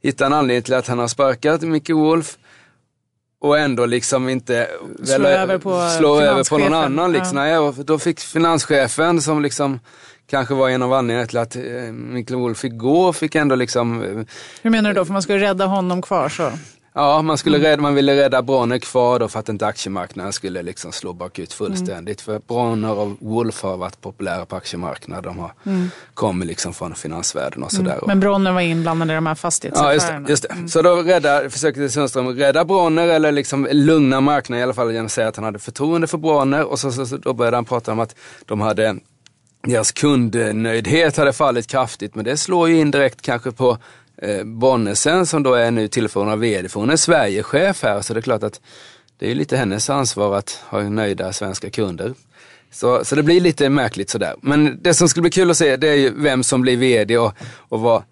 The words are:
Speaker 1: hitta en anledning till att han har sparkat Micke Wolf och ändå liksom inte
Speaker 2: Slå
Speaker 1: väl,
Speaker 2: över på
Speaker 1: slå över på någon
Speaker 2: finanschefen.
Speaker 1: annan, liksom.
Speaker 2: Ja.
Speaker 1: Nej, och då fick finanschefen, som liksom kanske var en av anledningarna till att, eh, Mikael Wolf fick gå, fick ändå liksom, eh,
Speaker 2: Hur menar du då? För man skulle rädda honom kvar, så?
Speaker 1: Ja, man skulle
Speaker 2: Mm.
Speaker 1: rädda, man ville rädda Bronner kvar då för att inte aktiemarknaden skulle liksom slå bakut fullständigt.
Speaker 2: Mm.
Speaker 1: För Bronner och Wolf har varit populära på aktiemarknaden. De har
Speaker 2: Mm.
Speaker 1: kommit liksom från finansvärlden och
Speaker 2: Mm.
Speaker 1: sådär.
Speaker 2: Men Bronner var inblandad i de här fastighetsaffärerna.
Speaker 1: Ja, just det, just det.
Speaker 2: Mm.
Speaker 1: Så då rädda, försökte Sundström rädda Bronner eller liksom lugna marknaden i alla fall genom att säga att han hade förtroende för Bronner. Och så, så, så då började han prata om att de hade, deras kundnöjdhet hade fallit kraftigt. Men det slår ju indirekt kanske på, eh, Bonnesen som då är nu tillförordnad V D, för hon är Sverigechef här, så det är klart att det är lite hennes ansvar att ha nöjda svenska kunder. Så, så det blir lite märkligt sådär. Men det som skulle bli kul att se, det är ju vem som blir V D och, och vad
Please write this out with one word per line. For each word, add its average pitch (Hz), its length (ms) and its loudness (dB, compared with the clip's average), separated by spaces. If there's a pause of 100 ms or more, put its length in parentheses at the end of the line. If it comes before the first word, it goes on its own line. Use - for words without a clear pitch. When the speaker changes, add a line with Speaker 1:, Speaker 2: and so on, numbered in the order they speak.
Speaker 1:
hitta 139 220 0
en 139 80 2
anledning 123 300 2
till 127 100 -2
att 127 140 0
han 120 120 -2
har 120 80 0
sparkat 139 540 0
Micke 160 280 -2
Wolf 156 480 2 (1040)
och 147 180 4
ändå 123 260 0
liksom 127 440 0
inte 123 380 -2 (360)
Speaker 2:
Slå 131 100 0 (100)
Speaker 1:
väl, - 20 4
Speaker 2:
över 185 320 2
på 180 400 -2
Speaker 1:
slå 147 240 4
över 139 220 4
på 151 140 0
någon 147 100 2
Speaker 2:
finanschefen. 151 60 2 (260)
Speaker 1:
annan, 175 120 2
liksom. 139 260 -2
Speaker 2:
Ja. 139 60 0
Speaker 1:
Nej, 160 140 2
och 147 160 2 (120)
då 151 140 2
fick 165 200 -2
finanschefen, 160 1000 2
som 151 200 0
liksom 139 380 -2 (500)
kanske 139 240 -2
var 135 160 2
en 127 120 0
av 127 120 2
anledningarna 120 340 0
till 120 100 -4
att, 117 180 -4
eh, 123 60 -10 (320)
Mikael 123 460 -8
Wolf 120 180 -2
fick 120 200 -8
gå, 160 360 2
fick 156 220 -4
ändå 147 200 4
liksom, 117 480 -2
eh, 107 220 -8 (360)
Speaker 2:
Hur 226 80 0
menar 220 200 2
du 202 100 0
då? 180 60 0
För 180 80 -6
man 196 80 0
skulle 196 180 0
rädda 196 260 2
honom 185 360 0
kvar, 151 280 0
så? 147 220 -2 (420)
Speaker 1:
Ja, 147 280 4
man 156 160 0
skulle 147 200 2
Speaker 2:
Mm. 151 120 4
Speaker 1:
rädda, 147 120 4
man 143 140 2
ville 139 200 4
rädda 131 260 4
Bronner 123 380 0
kvar 123 400 2
då 113 80 0
för - 120 -6
att - 100 -8
inte 104 180 -2
aktiemarknaden 95 680 -8
skulle 92 300 -8
liksom 87 280 -12
slå 92 220 -12
bakut 87 400 -12
fullständigt. 95 720 -8
Speaker 2:
Mm. 107 140 -8
Speaker 1:
För - 60 -20
Bronner 117 460 -2
och 104 160 -4 (100)
Wolf 113 440 -4
har 92 140 -6
varit 92 240 -10
populära 92 440 -8
på 98 100 -12
aktiemarknaden. 87 680 -10
De 90 160 -12
har 85 120 -12 (140)
Speaker 2:
Mm. 185 240 -2 (240)
Speaker 1:
kommit 92 340 -2
liksom 82 260 -8
från 85 220 -12
finansvärlden - 680 -8
och - 100 -8
Speaker 2:
Mm. 190 120 -2
Speaker 1:
sådär. 175 220 -4
Speaker 2:
Men 196 120 2
Bronner 196 320 2
var 180 100 0
inblandad 165 500 0
i - 20 -2
de 160 120 -2
här 156 100 -2
fastighetsaffärerna. 147 580 0
Speaker 1:
Ja, - 0 - (200)
just 143 140 -10
det, 147 40 0
just 147 120 2
det. - 60 -8
Speaker 2:
Mm. 175 200 -10
Speaker 1:
Så 165 120 0
då 175 140 6
rädda, 151 540 2
försökte 139 400 -2
Sundström 127 380 -2
rädda 139 380 2
Bronner 170 420 2
eller 156 240 4
liksom 139 400 -2
lugna 143 500 4
marknaden 135 380 0
i 123 40 0
alla 127 100 -2
fall 120 180 -2
genom 113 140 -4
att 110 60 -8
säga 113 160 0
att 107 80 -4
han 104 100 -8
hade 107 140 -6
förtroende 160 480 -2
för 170 100 -6
Bronner. 151 460 2
Och 135 160 -4
så, 135 120 -4
så, 127 140 -6
så 131 120 -10
då 131 160 -4
började 117 240 0
han 117 80 -2
prata 120 260 -4
om 110 80 -2
att 113 160 -4 (300)
de 104 160 -4
hade, 107 340 0 (680)
deras 117 280 0
kundnöjdhet 117 1300 0
hade 139 160 4
fallit 123 340 0
kraftigt. 127 480 -4
Men 107 100 -6
det 135 120 -2
slår 170 320 2
ju 165 100 6
indirekt 139 420 2
kanske 120 300 -4
på, 120 260 2 (440)
eh, 101 220 -4
Bonnesen 117 840 2
som 156 180 -2
då 127 100 4
är 117 180 4
nu 110 160 0
tillförordnad 107 520 -2
V 107 220 0
D, 90 80 -10
för 104 100 -8
hon 113 100 -2
är 160 60 2
Sverigechef 147 880 0
här, 104 180 0
så 113 120 -8
det 110 60 -4
är - 20 -6
klart 110 220 -2
att - 180 -8 (580)
det 101 120 -4
är 127 40 -4
lite 147 220 -2
hennes 110 320 -2
ansvar 107 480 0
att - 220 -8 (100)
ha 104 120 -4
nöjda 101 520 -4
svenska 95 360 -10
kunder. 101 440 -6 (580)
Så, 123 340 0
så 143 100 -2
det 151 80 2
blir 170 180 6
lite 147 280 2
märkligt 120 400 0
sådär. 92 320 -4
Men 143 400 2
det 170 120 2
som 170 160 4
skulle 170 120 0
bli 170 100 2
kul 180 200 4
att 160 60 2
se, 139 200 4
det 151 120 0
är 147 60 4
ju 135 200 4
vem 135 280 0
som 127 180 2
blir 127 160 2
V 120 280 4
D 117 120 2
och, 113 160 2 (360)
och 113 120 -4
vad 113 300 2